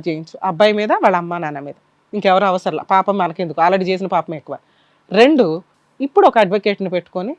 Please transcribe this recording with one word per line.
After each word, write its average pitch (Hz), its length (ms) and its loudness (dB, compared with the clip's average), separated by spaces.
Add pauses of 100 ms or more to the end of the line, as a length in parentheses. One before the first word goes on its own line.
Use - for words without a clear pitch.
చేయించు 160 360 -8
అబ్బాయి 196 300 2
మీద, 214 180 -2
వాళ్ళ 262 260 2
అమ్మా 175 200 -6
నాన్న 151 220 -8
మీద, 139 140 -14 (400)
ఇంకెవరు 196 320 2
అవసరంలా, 180 380 -2
పాపం 196 340 0
మనకెందుకు, 170 440 -4
already 185 280 2
చేసిన 185 180 -4
పాపం 170 280 -4
ఎక్కువ." 143 220 -12 (540)
రెండు, 202 500 4 (400)
ఇప్పుడు 359 260 4
ఒక 247 100 2
అడ్వకేట్ని 202 520 0
పెట్టుకొని, 185 480 -6